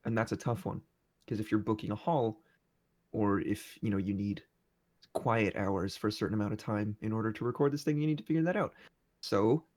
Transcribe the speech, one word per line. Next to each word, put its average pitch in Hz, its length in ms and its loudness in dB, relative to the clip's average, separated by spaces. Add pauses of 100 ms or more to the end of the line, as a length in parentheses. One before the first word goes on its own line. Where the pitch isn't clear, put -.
And 117 140 0
that's 110 140 0
a 101 40 -2
tough - 300 -2
one, - 160 -6 (440)
'cause 110 140 -4
if 107 100 -4
you're 110 100 4
booking 107 320 -2
a 104 40 -2
hall, 123 480 0 (680)
or 101 280 2
if, - 420 -4
you 113 80 0
know, 98 80 0
you 98 160 0
need 101 300 -2 (720)
quiet 113 420 2
hours 95 400 0
for - 120 0
a 104 40 0
certain 104 220 -2
amount 104 200 0
of 107 60 -6
time 107 420 -2
in 110 100 -2
order 110 200 0
to 117 120 -6
record 139 280 2
this 147 120 -6
thing, 147 160 2
you 151 60 0
need 151 120 0
to - 60 -10
figure 160 180 2
that 180 140 2
out. 170 180 -2 (480)
So 110 540 2